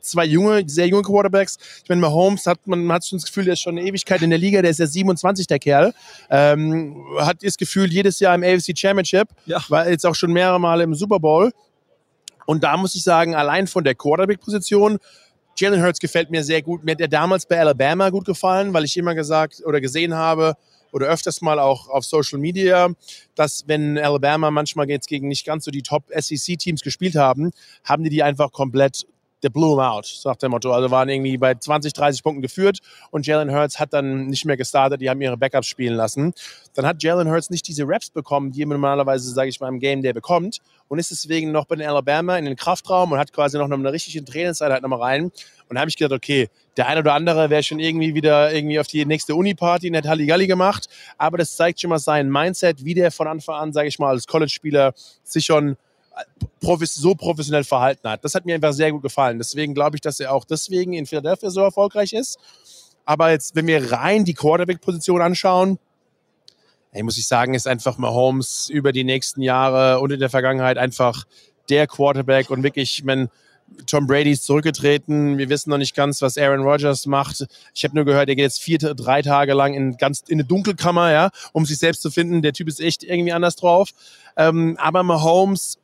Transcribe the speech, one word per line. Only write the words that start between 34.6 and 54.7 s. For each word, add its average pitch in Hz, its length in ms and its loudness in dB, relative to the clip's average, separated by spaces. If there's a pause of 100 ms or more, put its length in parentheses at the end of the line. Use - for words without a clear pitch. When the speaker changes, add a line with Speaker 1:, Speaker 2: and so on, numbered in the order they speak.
Speaker 1:
die 131 100 -4
haben 135 120 -2
ihre 127 160 -2
Backups 131 300 -2
spielen 120 280 -4
lassen. 135 380 -2 (400)
Dann 131 120 -2
hat 160 180 -2
Jalen 170 260 0
Hurts 160 200 -2
nicht 170 180 -6
diese 147 200 -6
Reps 185 220 -4
bekommen, 139 420 -4
die 143 140 -6
man 147 160 -4
normalerweise, 135 500 0
sag 131 160 0
ich 127 140 -10
mal, 131 80 -6
im 127 100 -8
Game 139 220 -2
Day 131 100 -2
bekommt 175 460 -2 (320)
und 147 100 -4
ist 170 120 -6
deswegen 160 420 -6
noch 151 140 0
bei 165 100 -4
den 151 100 -8
Alabama 147 500 0
in 165 60 -4
den 139 140 -6
Kraftraum 180 560 0
und 135 40 0
hat 147 140 -2
quasi 143 260 0
noch 143 140 -2
eine 135 220 -2
richtige 156 320 -10
Trainingseinheit 151 560 -2
nochmal 131 220 -4
rein. 143 280 0 (380)
Und 120 60 -8
da 127 60 -4
habe 156 80 -2
ich 151 60 -6
gedacht, 135 220 0
okay, 127 320 0 (260)
der 127 120 0
ein 151 100 0
oder 151 160 4
andere 156 360 2
wäre 151 140 4
schon 156 160 -6
irgendwie 160 360 -2
wieder 151 360 4
irgendwie 151 280 -2
auf 147 80 -2
die 151 180 -2
nächste 151 300 -2
Uni-Party 175 520 0
und 170 60 -4
hätte 151 160 -2
Halligalli 160 380 2
gemacht. 185 400 0 (300)
Aber 160 200 -2
das 170 180 -2
zeigt 170 240 0
schon 175 120 -4
mal 160 80 0
sein 147 300 0
Mindset, 156 540 0
wie 160 120 -4
der 175 160 4
von 156 160 -6
Anfang 156 280 -8
an, 151 160 -6
sag 147 140 0
ich 143 140 -8
mal, 143 100 0
als 127 180 -2
College-Spieler 143 640 0 (300)